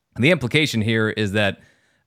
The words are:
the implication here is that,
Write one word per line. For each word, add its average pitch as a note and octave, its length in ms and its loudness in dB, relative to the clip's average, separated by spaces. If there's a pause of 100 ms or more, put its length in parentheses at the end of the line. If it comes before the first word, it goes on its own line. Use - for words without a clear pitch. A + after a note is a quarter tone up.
(160)
the C3 140 2
implication C#3 500 0
here A2 300 0
is G#2 220 -4
that, G2+ 280 0 (460)